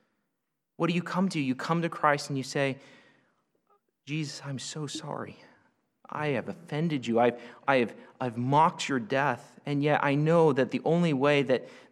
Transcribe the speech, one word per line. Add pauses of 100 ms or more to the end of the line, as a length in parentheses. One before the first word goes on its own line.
(760)
What
do
you
come
to?
You
come
to
Christ
and
you
say, (1300)
"Jesus,
I'm
so
sorry. (720)
I
have
offended
you.
I've, (260)
I
have, (280)
I've
mocked
your
death,
and
yet
I
know
that
the
only
way
that, (240)